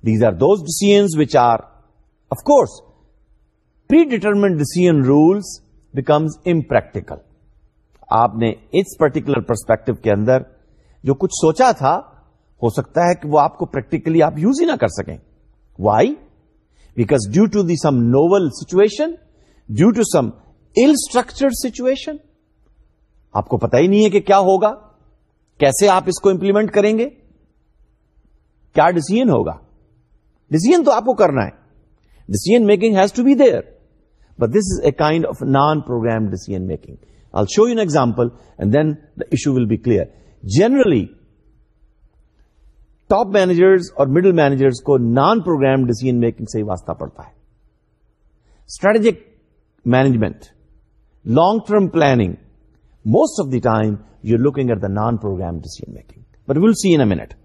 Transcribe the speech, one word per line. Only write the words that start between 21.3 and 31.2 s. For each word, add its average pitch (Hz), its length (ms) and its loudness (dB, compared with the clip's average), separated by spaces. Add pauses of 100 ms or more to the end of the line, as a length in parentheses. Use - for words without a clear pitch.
situation، 262 520 -6 (1160)
آپ 107 140 -4
کو 113 160 -2
پتہ 98 120 -2
ہی 156 100 4
نہیں 208 180 2
ہے 208 60 4
کہ 202 180 2
کیا 196 100 4 (100)
ہوگا، 196 260 0 (880)
کیسے 147 280 2
آپ 185 180 2
اس 180 160 -6
کو 196 80 2
امپلیمنٹ 196 420 -2
کریں 214 260 0
گے، 247 100 -4 (1700)
کیا 156 160 2
ڈیسیژن 185 400 0
ہوگا۔ 87 260 -2 (960)
ڈیسیژن 247 340 2
تو 277 80 4
آپ 220 140 0
کو 254 80 0
کرنا 147 320 0